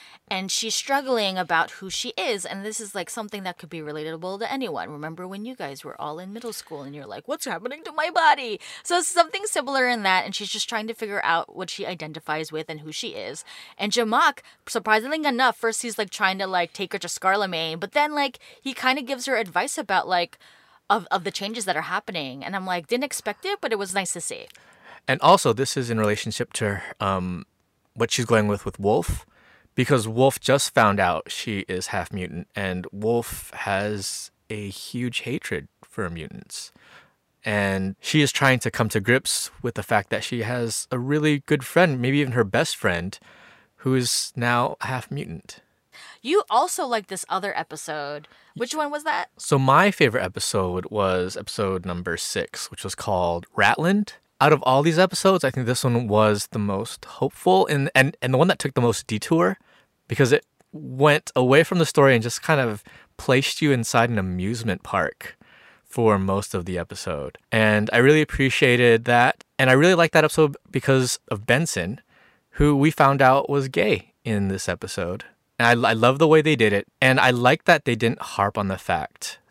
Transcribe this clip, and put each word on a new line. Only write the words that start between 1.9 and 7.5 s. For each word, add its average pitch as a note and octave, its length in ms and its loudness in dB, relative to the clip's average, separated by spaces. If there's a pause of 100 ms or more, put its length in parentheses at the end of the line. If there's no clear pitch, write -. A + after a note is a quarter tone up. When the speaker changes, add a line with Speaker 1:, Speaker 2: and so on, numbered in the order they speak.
Speaker 1:
she - 260 -8
is. G#3+ 300 -4
And G3 180 -10
this A3 160 -8
is, G3+ 140 -14
like, F3+ 160 -8
something G#3 320 -10
that F#3 160 -10
could E3 100 -20
be E3 120 -12
relatable D#3+ 580 -8
to A3 120 -6
anyone. D#3+ 400 -6
Remember D#3+ 360 -12
when G3 180 -12
you B3 120 -12
guys C#3 260 -12
were - 180 -14
all D3+ 180 -8
in F#3 140 -14
middle A3+ 200 -12
school D3 300 -14
and C#3 120 -14
you're C#3+ 120 -16
like, F3+ 200 -14
"What's D4 200 -8
happening B3 380 -10